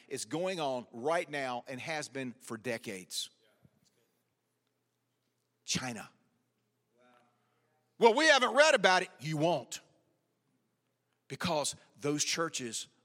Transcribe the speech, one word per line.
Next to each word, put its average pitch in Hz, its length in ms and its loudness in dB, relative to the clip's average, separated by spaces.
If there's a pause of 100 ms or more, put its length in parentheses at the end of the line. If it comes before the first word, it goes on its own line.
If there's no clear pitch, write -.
is 127 180 -8
going 170 340 -4
on 131 340 -4
right 156 380 -2
now 131 360 -6
and 127 140 -10
has 151 280 -8
been 127 320 -8
for 117 160 -10
decades? 110 720 -8 (2250)
China. 120 420 -6 (1900)
Well, 214 160 8
we 302 140 4
haven't 254 260 6
read 294 220 8
about 185 260 4
it. 185 80 -6 (100)
You 156 180 -4
won't. 151 420 0 (1500)
Because 151 480 -4 (240)
those 147 240 -2
churches 127 640 -4 (200)